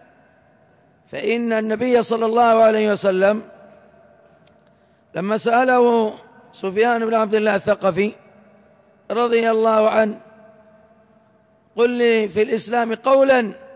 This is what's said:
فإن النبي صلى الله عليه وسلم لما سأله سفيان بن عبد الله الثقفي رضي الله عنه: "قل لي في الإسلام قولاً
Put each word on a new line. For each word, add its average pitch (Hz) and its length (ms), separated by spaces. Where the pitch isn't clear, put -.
فإن 226 420
النبي 220 480
صلى 226 240
الله 226 380
عليه 220 280
وسلم 196 500
لما 196 220
سأله 240 760
سفيان 226 520
بن 220 80
عبد 220 220
الله 214 200
الثقفي 196 560
رضي 233 400
الله 220 380
عنه: 220 300
"قل 240 140
لي 233 400
في 180 120
الإسلام 226 540
قولاً 269 560